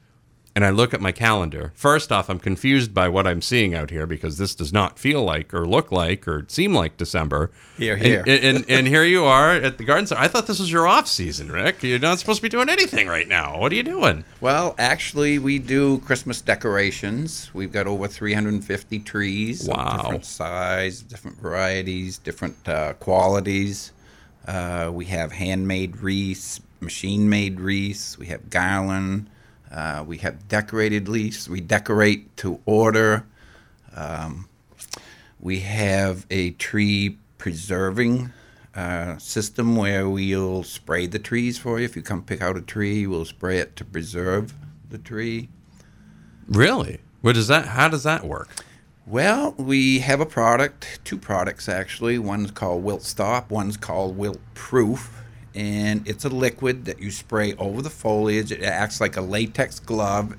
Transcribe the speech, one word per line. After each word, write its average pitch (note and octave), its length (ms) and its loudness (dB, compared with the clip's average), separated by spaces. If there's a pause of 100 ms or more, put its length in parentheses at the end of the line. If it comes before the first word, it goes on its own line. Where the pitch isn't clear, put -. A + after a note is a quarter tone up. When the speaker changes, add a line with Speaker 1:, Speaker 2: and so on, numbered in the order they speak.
(540)
Speaker 1:
and G2+ 100 4
I G2 60 6
look A2+ 240 4
at - 80 -4
my F#2+ 100 2
calendar, E2 600 0
first D3 360 4
off, G2+ 200 2
I'm F#2 80 -4
confused A#2 560 2
by F#2 160 4
what F#2+ 160 4
I'm E2+ 160 0
seeing G#2+ 320 2
out D2+ 160 -4
here D#2+ 160 -4
because D#2+ 320 -6
this F#2+ 160 -2
does D2+ 180 -4
not F#2+ 260 2
feel C#3+ 240 2
like D#2+ 300 -2
or E2+ 140 -2
look A2 260 2
like F2+ 340 0
or D2+ 220 -4
seem G3 240 0
like F2+ 240 2
December. D#2+ 540 -2 (260)
Speaker 2:
Hear, A2+ 160 -2
Speaker 1:
And, G2+ 100 -2
Speaker 2:
hear. A2+ 180 4
Speaker 1:
and, F#2 80 0 (140)
and, C3 240 4
and C3 220 4
here D#3 160 6
you F3 200 6
are C#3 280 8
at C3+ 240 0
the A#2 80 -10
Garden D#3 220 4
Center. C3 160 0
I D#3 60 6
thought A3 180 0
this G#3 120 -2
was F3+ 140 -2
your E3 160 6
off B3 200 6
season, - 440 -4
Rick. B2 300 -2
You're B2 160 2
not E3 220 2
supposed G#3+ 180 0
to - 40 -6
be A3+ 60 -2
doing B3 220 0
anything F4+ 360 2
right E2+ 220 -2
now. D#2 320 0
What B2 100 2
are F3 40 0
you A3+ 80 0
doing? A3+ 420 0 (160)
Speaker 2:
Well, D3 380 0
actually, D3 600 0
we C#3 200 0
do C3+ 400 2
Christmas B2+ 420 -2
decorations. G#2+ 1120 -2
We've F#2+ 180 -6
got G2+ 160 -2
over G2+ 220 -4
three G#2 240 -4
hundred G#2 320 0
fifty G2+ 340 -6
trees A2 720 -4
of - 80 -2
Speaker 1:
Wow. - 220 -2
Speaker 2:
different - 260 -4
size, F#2 800 -4
different - 360 -16
varieties, F#2 800 -4
different, - 500 -10
uh, D2+ 280 -2
qualities. G2 1000 0 (560)
Uh, F2 420 -4
we E2+ 140 -8
have E2 280 -4
handmade F#2+ 640 -2
wreaths, G2 640 -4 (180)
machine-made G2+ 800 0
wreaths. G2 560 -2
We - 120 -14
have - 200 -12
garland. F#2+ 800 0 (400)
Uh, D2+ 380 -8
we D#2+ 120 -10
have F#2 280 -8
decorated G#2+ 640 0
leaves. G#2+ 420 -4
We F2+ 100 -6
decorate G#2 760 2
to F#2 280 -4
order. A2 600 4 (720)
Um, D#2 520 -10 (920)
we F#2+ 180 -4
have G2 720 0
a F2+ 220 0
tree G#2 640 0 (180)
preserving, G2 920 -2 (460)
uh, F2 420 -6
system A2+ 560 -2
where G2 340 2
we'll F#2+ 540 0
spray F2 460 -4
the F2 100 -6
trees A#2+ 400 -2
for A#2 220 -4
you. A#2+ 40 -2
If A#2 120 -8
you D#2+ 60 -8
come F#2 200 -6
pick - 180 -8
out F#2 160 -2
a F2+ 40 -8
tree, G2+ 480 -2
we'll E2 160 -4
spray F#2 340 -4
it - 160 -4
to - 100 -14
preserve F2+ 680 -4 (340)
the A2+ 100 -12
tree. A2+ 500 -8 (1000)
Speaker 1:
Really? C#3 540 4 (200)
What A#2 140 6
does A2+ 140 2
that, D3 180 4
how B2+ 220 4
does D3+ 160 -2
that D#3 200 0
work? - 240 -8 (560)
Speaker 2:
Well, G#3 540 0
we C3 400 4
have C#3 220 2
a D#3+ 60 2
product, A#2+ 800 2
two G2+ 140 -8
products F#2+ 500 -4
actually. G#2 520 -2
One's G#2 320 -4
called F2+ 320 -2
Wilt G#2 180 -4
Stop, A2+ 480 -2
one's G#2 260 -4
called F#2 400 -4
Wilt G2+ 240 -4 (140)
Proof. - 580 0 (420)
And G#2 520 -2
it's G#2 200 -6
a - 20 -2
liquid B2+ 560 -2
that - 160 -10
you G2+ 100 -8
spray G#2 440 -2
over G2 260 -4
the C#3+ 80 -6
foliage. G#2+ 640 0
It - 100 -6
acts G2 380 -2
like G2+ 160 0
a F#2 60 -2
latex G#2 580 -2
glove G#2 580 -2